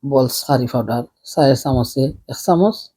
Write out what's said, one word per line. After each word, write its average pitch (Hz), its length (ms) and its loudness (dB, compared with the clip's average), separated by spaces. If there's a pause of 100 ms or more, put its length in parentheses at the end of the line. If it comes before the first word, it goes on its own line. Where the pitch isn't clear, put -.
(100)
বলস 131 340 2
কারি 127 280 0
পাউডার, 117 300 -2 (280)
চায়ের 135 320 4
চামচে 131 420 0 (280)
এক - 120 -12
চামচ। 190 320 2 (200)